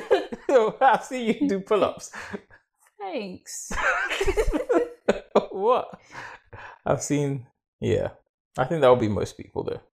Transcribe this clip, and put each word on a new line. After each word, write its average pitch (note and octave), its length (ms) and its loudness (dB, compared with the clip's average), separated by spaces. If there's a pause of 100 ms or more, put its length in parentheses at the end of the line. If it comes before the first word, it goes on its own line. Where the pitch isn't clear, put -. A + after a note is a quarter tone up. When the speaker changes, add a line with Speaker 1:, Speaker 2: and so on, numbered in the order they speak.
(500)
Speaker 1:
<laughs> A3+ 320 4
Speaker 2:
I've A3+ 220 6
seen B3 360 -2
you - 80 2
do G3 120 0
pull-ups. - 520 0 (880)
Speaker 1:
Thanks. C4+ 800 -10
Speaker 2:
<laughs> - 40 -4 (1700)
What? G#3+ 380 0 (960)
I've - 160 2
seen, C#3 460 -2 (320)
yeah. G2+ 300 0 (480)
I - 80 0
think E3 160 -2
that B2+ 80 8
would B2 100 8
be A2 80 2
most - 300 -4
people, - 260 -8
though. - 180 -8 (120)